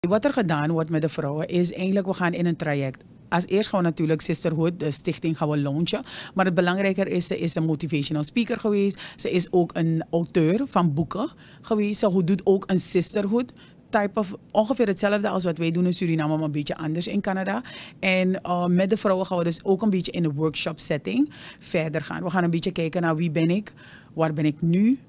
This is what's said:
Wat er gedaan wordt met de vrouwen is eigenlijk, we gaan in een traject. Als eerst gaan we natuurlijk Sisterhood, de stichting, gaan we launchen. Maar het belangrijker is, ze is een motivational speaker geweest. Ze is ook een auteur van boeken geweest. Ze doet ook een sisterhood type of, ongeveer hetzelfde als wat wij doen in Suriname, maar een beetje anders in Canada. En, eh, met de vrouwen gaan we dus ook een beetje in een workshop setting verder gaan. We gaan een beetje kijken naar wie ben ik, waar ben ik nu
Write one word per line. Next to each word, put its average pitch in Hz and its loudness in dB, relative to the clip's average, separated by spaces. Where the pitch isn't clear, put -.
Wat 208 2
er 285 2
gedaan 160 0
wordt 160 -2
met 160 0
de 160 0
vrouwen 151 -4
is 175 0
eigenlijk, 190 -2
we 196 0
gaan 175 -2
in 175 -2
een 170 2
traject. 143 -4
Als 175 0
eerst 202 0
gaan 202 0
we 175 2
natuurlijk 160 0
Sisterhood, 165 -2
de 151 -2
stichting, 160 -2
gaan 151 0
we 151 0
launchen. 143 -2
Maar 185 2
het 185 2
belangrijker 185 2
is, 175 0
ze - -2
is 165 0
een 160 0
motivational 151 -2
speaker 220 -2
geweest. 202 0
Ze - -6
is 175 2
ook 175 2
een 165 0
auteur 170 2
van 175 2
boeken 170 -2
geweest. 214 0
Ze 190 4
doet 185 0
ook 190 4
een 185 2
sisterhood 202 0
type 202 0
of, 202 -2
ongeveer 220 2
hetzelfde 202 0
als 185 0
wat 165 0
wij 165 0
doen 175 2
in 180 2
Suriname, 160 0
maar 156 0
een 151 -2
beetje 147 -4
anders 160 -4
in 202 -2
Canada. 196 -2
En, 185 2
eh, 175 -2
met 180 4
de 214 2
vrouwen 190 0
gaan 185 -4
we 170 0
dus 165 -2
ook 190 2
een 220 2
beetje 185 0
in 180 -2
een 156 0
workshop 156 -2
setting 202 0
verder 160 -2
gaan. 156 -6
We 185 -2
gaan 180 2
een 170 4
beetje 170 0
kijken 175 -2
naar 165 2
wie 165 -2
ben 165 2
ik, 202 0
waar 160 0
ben 151 0
ik 151 0
nu 196 2